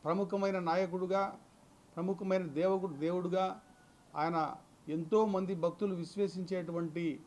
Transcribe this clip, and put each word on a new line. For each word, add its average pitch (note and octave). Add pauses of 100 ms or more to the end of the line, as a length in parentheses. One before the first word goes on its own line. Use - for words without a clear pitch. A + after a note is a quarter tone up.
ప్రముఖమైన G3 (120)
నాయకుడుగా, F#3 (720)
ప్రముఖమైన F#3 (140)
దేవకు-, F#3
దేవుడుగా, F3+ (720)
ఆయన E3+ (580)
ఎంతోమంది F#3+ (100)
భక్తులు F#3
విశ్వసించేటువంటి E3+ (220)